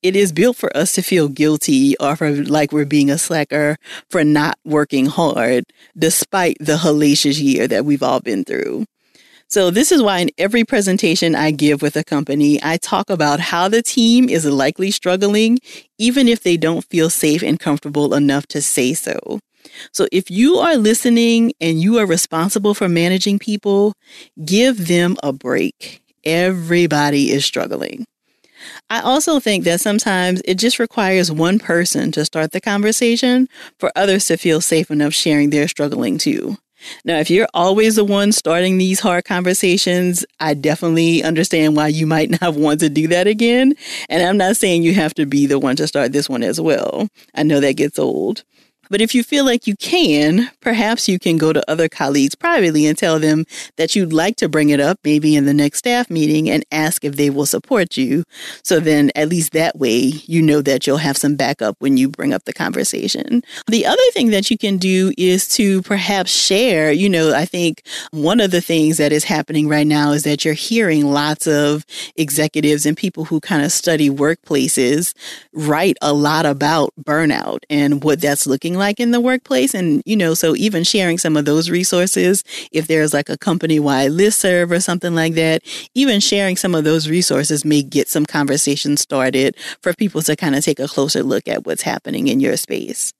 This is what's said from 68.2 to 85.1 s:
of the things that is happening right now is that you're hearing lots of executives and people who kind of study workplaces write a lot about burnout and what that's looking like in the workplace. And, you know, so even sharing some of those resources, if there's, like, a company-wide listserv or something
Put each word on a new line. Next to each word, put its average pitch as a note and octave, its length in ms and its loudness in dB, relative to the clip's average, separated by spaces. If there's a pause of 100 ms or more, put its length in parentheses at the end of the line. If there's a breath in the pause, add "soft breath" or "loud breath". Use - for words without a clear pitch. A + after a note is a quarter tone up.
of G3 120 2
the F3 100 0
things D#3+ 360 0
that D3 140 2
is D3+ 120 0
happening D#3 440 -2
right D3 200 2
now D3 240 2
is D3 140 -2
that D3 200 -2
you're D#3 80 0
hearing E3 520 0
lots D3 420 -2
of D3 400 0 (280 loud breath)
executives D3+ 720 0
and D3+ 100 0
people E3 300 -6
who D#3+ 140 -2
kind D3+ 260 -2
of E3+ 60 -2
study D#3 400 0
workplaces C#3+ 1040 0 (380 loud breath)
write D#3 500 0
a D3 100 2
lot D3+ 320 2
about D3 560 0
burnout D3 640 -2
and C#3+ 360 0
what D3+ 180 0
that's C#3+ 240 0
looking D3 300 -2
like G3+ 240 -2
in A#3+ 120 0
the A#3+ 100 2
workplace. B3+ 520 0
And, E3 320 0
you G#3+ 120 0
know, E3+ 160 2
so E3 240 2
even F#3+ 260 0
sharing F3 340 0
some D#3 200 0
of D3 80 0
those D#3+ 240 0
resources, F3+ 760 0 (300 loud breath)
if D#3+ 140 -2
there's, D#3 260 0
like, C#3+ 160 -2
a D3 80 -6
company-wide D3 720 0
listserv F3+ 580 2
or F3 120 0
something F3 340 -4